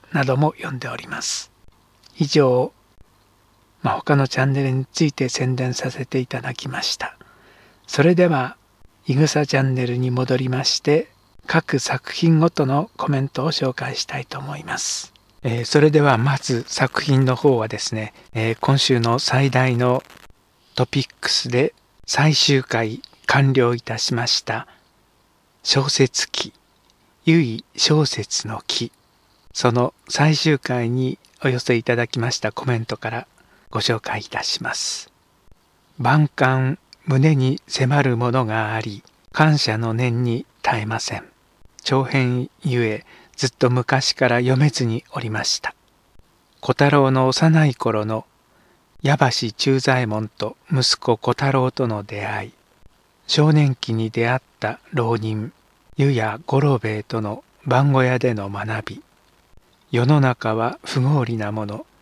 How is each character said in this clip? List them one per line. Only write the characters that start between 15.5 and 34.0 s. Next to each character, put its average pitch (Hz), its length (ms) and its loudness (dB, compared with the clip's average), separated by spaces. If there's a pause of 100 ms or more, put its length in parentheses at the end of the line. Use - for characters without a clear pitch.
ー、 113 40 -6
そ 147 160 4
れ 151 80 6
で 151 100 4
は 139 180 4
ま 135 200 2
ず 120 300 -4
作 - 340 -2
品 135 240 2
の 127 100 0
方 131 220 2
は 110 100 -2
で 107 120 -8
す - 160 -6
ね、 110 180 -8 (200)
え 113 180 -2
ー、 110 100 -4
今 139 160 2
週 127 220 2
の 117 200 0
最 135 300 0
大 127 260 2
の 123 280 0 (720)
ト 127 100 2
ピ 143 160 -2
ッ - 80 -6 (100)
ク - 100 -6
ス - 200 -2
で 123 240 0 (320)
最 147 300 2
終 135 280 2
回 113 380 -4 (240)
完 135 280 4
了 120 200 4
い 120 80 -6
た 113 160 -8
し - 160 -2
ま 117 140 -2
し - 160 -2
た、 113 240 -6 (960)
小 135 260 0
説 - 420 0
記、 - 220 -8 (720)
由 165 160 4
井 113 240 -4 (100)
小 151 300 2
説 - 420 -6
の 110 200 -10
記、 - 240 -6 (600)
そ - 200 2
の 123 220 0 (140)
最 151 300 2
終 151 220 0
回 120 300 -4
に 127 280 -2 (260)
お 139 60 2
寄 123 100 -2
せ 123 160 0
い 117 80 -2
た 120 120 0
だ 117 120 0
き - 120 -6
ま 117 120 -2
し - 80 -6
た 110 120 -4
コ - 140 -10
メ 123 120 0
ン 113 80 -4
ト 113 120 -8
か 110 120 -8
ら 117 180 -8 (440)
ご 117 80 -4
紹 113 200 -2
介 - 220 -8